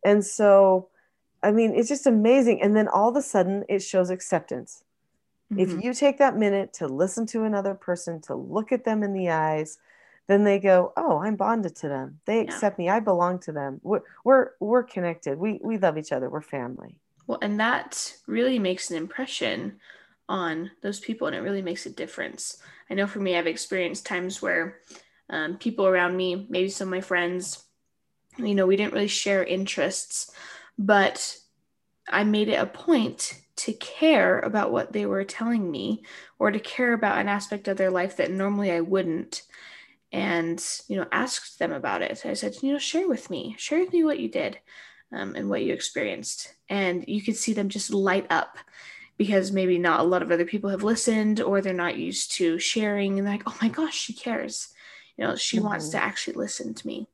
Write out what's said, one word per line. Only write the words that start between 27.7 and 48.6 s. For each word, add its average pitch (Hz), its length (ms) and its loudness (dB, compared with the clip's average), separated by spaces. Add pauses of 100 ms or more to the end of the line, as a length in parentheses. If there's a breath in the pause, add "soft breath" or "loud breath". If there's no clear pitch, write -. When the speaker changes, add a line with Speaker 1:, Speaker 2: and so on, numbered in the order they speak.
Speaker 2:
you 220 160 -2
know, 190 120 4
we 196 100 6
didn't 208 180 0
really 208 140 0
share 202 360 0
interests, 190 840 -4 (480 loud breath)
but 196 580 2 (720)
I 202 160 2
made 208 240 2
it - 120 0
a - 60 2
point - 720 0 (180)
to - 180 -6
care 220 640 4
about 208 340 0
what - 220 -2
they 208 100 0
were 196 200 -2
telling 220 460 -2
me, 139 340 -4 (340 loud breath)
or 208 120 4
to 214 100 -2
care 240 340 0
about 220 240 0
an 202 100 0
aspect 202 400 -4
of 190 80 -2
their 190 140 2
life 185 260 -2
that - 140 0
normally 196 420 0
I 170 80 0
wouldn't, 170 640 -2 (680 loud breath)
and, 170 520 -2 (240)
you 196 80 -4
know, 190 160 -4
asked - 460 -4
them 170 140 -2
about 113 280 -4
it. - 240 -6
I - 100 -6
said, 208 280 -6
you 269 100 0
know, 285 60 -2
"Share 330 300 -2
with 247 200 -4
me, 214 300 -8
share 311 220 -2
with 359 120 -2
me 339 120 4
what 302 160 0
you 233 100 -4
did, - 280 -4 (540 loud breath)
um, 98 220 -8
and 101 160 -4
what - 140 -2
you - 100 0
experienced." - 800 -6 (160)
And 185 380 -2
you 208 140 -2
could 220 140 -2
see - 160 -2
them 202 160 0
just 196 220 -6
light 196 400 2
up, - 260 -2 (600 loud breath)